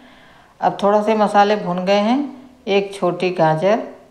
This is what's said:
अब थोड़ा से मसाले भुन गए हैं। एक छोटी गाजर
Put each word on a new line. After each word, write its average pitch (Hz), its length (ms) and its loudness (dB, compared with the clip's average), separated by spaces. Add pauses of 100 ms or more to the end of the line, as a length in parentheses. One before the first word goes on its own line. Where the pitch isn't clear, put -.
(600)
अब 175 220 -2
थोड़ा 208 200 2
से 220 140 0
मसाले 208 420 2
भुन 180 260 -6
गए 202 160 2
हैं। 233 180 2 (500)
एक 196 260 0
छोटी 180 380 -2
गाजर 175 500 2 (280)